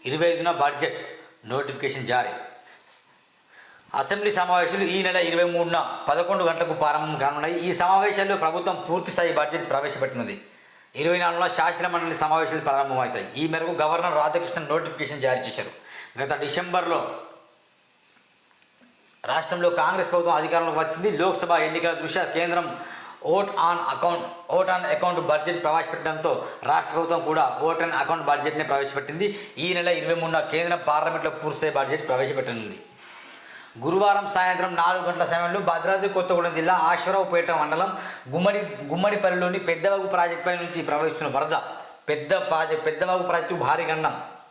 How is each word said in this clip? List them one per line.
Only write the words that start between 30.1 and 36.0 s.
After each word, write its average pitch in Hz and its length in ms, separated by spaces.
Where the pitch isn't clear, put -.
మూడున 165 260
కేంద్రం 170 480
పార్లమెంట్లో 156 440
పూర్తిస్థాయి 151 420
బడ్జెట్ 139 340
ప్రవేశపెట్టనుంది. 120 720
గురువారం 202 560
సాయంత్రం 185 400
నాలుగు 180 300
గంటల 165 200
సమయంలో 170 340
భద్రాద్రి 185 500